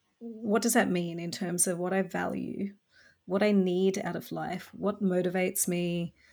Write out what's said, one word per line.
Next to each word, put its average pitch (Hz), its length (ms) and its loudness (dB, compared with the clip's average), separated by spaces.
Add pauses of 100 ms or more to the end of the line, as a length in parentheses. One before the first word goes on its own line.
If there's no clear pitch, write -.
(200)
what 226 420 0
does 233 120 2
that 220 160 4
mean 175 300 0
in 170 120 -6
terms 175 360 -2
of 175 120 -2
what 180 140 -2
I 190 80 2
value, 190 720 -4 (520)
what 190 180 0
I 214 80 4
need 190 520 4
out 175 120 -4
of - 160 -8
life, 165 420 -6
what 208 300 -2
motivates 185 640 2
me, 175 460 -2 (200)